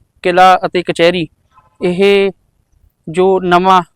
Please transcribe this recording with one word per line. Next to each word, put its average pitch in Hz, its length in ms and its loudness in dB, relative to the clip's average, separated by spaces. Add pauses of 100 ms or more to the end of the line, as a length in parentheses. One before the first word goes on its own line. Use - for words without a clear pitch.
(240)
ਕਿਲ੍ਹਾ 185 420 2
ਅਤੇ 175 180 -4
ਕਚਹਿਰੀ, 170 440 -2 (540)
ਇਹ 196 500 0 (760)
ਜੋ 185 340 0
ਨਵਾਂ 180 400 0 (140)